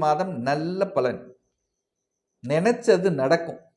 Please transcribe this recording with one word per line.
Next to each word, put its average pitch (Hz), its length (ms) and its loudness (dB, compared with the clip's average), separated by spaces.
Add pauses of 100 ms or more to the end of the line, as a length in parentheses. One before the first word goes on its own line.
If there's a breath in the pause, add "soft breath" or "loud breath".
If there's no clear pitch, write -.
மாதம் 156 300 0 (160)
நல்ல 175 480 -2
பலன். 127 240 0 (1200)
நினைச்சது 185 680 2 (100)
நடக்கும், 147 420 0 (140)